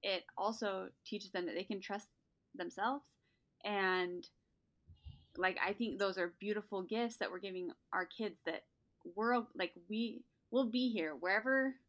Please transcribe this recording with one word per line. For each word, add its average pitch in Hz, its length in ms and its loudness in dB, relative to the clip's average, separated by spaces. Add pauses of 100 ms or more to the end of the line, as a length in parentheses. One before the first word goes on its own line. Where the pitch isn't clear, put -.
It 190 220 0 (120)
also 196 520 -2 (180)
teaches 196 240 -6
them 180 160 -2
that 107 80 -4
they 185 80 -2
can 196 180 -4
trust 202 280 -6 (440)
themselves. 208 500 -2 (640)
And, 185 640 0 (1080)
like, 185 280 2
I 202 80 2
think 214 240 0
those 190 220 2
are 175 200 0
beautiful 202 440 -2
gifts 226 340 0
that - 140 0
we're 180 80 -8
giving 185 320 -4 (200)
our 180 140 2
kids, - 400 -6
that 165 200 -2 (500)
we're, 233 260 4 (140)
like, 180 160 -2 (180)
we 220 340 -2 (280)
will 240 180 4
be 247 200 2
here 160 280 0
wherever 254 560 4 (160)